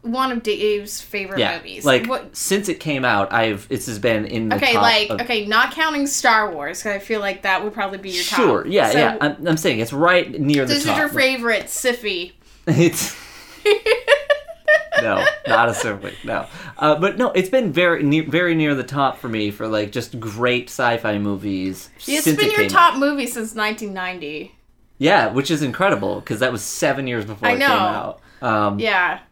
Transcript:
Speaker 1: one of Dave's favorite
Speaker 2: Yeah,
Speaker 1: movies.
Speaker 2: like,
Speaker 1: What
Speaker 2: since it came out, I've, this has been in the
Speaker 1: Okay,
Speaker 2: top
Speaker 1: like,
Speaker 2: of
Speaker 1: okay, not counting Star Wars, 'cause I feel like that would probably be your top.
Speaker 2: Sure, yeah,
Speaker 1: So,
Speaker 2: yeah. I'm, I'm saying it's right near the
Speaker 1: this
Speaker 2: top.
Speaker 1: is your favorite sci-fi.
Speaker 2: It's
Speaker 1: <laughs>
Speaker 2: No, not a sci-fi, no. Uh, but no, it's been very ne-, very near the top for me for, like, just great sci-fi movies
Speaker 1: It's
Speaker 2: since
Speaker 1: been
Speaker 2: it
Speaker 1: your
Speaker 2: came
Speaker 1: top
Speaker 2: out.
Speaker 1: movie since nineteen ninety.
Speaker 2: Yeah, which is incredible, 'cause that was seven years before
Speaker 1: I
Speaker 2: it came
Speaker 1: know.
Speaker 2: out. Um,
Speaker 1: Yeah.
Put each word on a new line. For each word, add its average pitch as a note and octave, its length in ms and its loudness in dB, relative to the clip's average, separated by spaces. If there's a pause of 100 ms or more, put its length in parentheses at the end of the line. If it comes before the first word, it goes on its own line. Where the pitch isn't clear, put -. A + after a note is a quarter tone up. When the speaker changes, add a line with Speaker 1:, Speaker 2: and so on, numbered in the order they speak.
Speaker 1:
one B3+ 280 -2
of A#3 140 -4
Dave's G#3 560 -2
favorite G3 400 -6
Speaker 2:
Yeah, F3 160 0
Speaker 1:
movies. G#2 280 -14
Speaker 2:
like, C3 220 4
Speaker 1:
What - 300 -6
Speaker 2:
since G3 320 -2
it E3 100 -4
came C#3 260 -4
out, G2+ 280 2
I've, A2 360 0
this A#2+ 180 -4
has A2 120 -6
been G#2+ 280 2
in A2+ 240 -2
the - 60 0
Speaker 1:
Okay, B3+ 180 2
Speaker 2:
top G#3 80 4
Speaker 1:
like, G#3+ 280 4
Speaker 2:
of G#3 120 -2
Speaker 1:
okay, A3+ 240 -2
not A3+ 280 2
counting D4+ 320 0
Star A3 460 2
Wars, D#3 320 -8
'cause G#3 80 -2
I G3 80 -4
feel A3 180 -4
like G3 240 -6
that F#3+ 220 0
would G#3+ 100 -6
probably G3 240 -6
be F#3+ 120 -12
your F3+ 120 -4
top. G#3+ 160 -2
Speaker 2:
Sure, D3 280 2
yeah, D#3+ 240 4
Speaker 1:
So, C#3 80 4
Speaker 2:
yeah. A2+ 220 2
I'm, C#3+ 280 -2
I'm D#3 80 2
saying D3 240 0
it's A2+ 120 -4
right E3+ 380 2 (100)
near C#3 240 2
the F#3+ 100 0
Speaker 1:
this C#4+ 100 -2
Speaker 2:
top. - 80 0
Speaker 1:
is - 80 0
your D4 80 0
favorite B3+ 560 0
sci-fi. G#3+ 680 -4 (380)
Speaker 2:
It's D#3+ 480 2 (480)
Speaker 1:
<laughs> G#4 320 4 (1040)
Speaker 2:
No, G2+ 240 2 (220)
not A#2 220 4
a A2+ 60 0
sci-fi, G2+ 380 -4 (120)
no. G#2+ 220 -4 (300)
Uh, D3+ 200 4
but F#3+ 220 0
no, B3 120 2
it's F#3 180 0
been A#3 240 2
very E3+ 300 2
ne-, D3 180 4
very E3 360 0
near D3+ 180 2
the B2+ 80 -2
top C3+ 360 -2
for B2+ 100 -10
me G#2+ 240 -2
for, A2 160 -8
like, G#2+ 240 -2
just A#2+ 260 -6
great A#2+ 500 -2
sci-fi A#2 500 0
movies F#2+ 720 -4 (100)
Speaker 1:
It's D4+ 260 -4
Speaker 2:
since D#4 120 4
Speaker 1:
been G#4 100 2
Speaker 2:
it G#4+ 60 2
Speaker 1:
your G#4+ 100 2
Speaker 2:
came - 60 0
Speaker 1:
top E4+ 260 4
Speaker 2:
out. C4+ 40 -4
Speaker 1:
movie C#4 300 0
since A3 260 -8
nineteen G#3+ 400 -4
ninety. F3+ 640 -10 (420)
Speaker 2:
Yeah, C#3+ 300 4
which C#3 240 -2
is D3+ 100 0
incredible, A2+ 600 0
'cause G#2+ 180 -6
that B2+ 100 2
was A2+ 120 -6
seven C3+ 440 -2
years A#2 180 -4
before G#2+ 240 -2
Speaker 1:
I B3 40 4
Speaker 2:
it B3+ 80 0
came C#4 80 4
Speaker 1:
know. B3 80 4
Speaker 2:
out. - 440 -2 (220)
Um, G#2 380 2
Speaker 1:
Yeah. F#3 400 0 (120)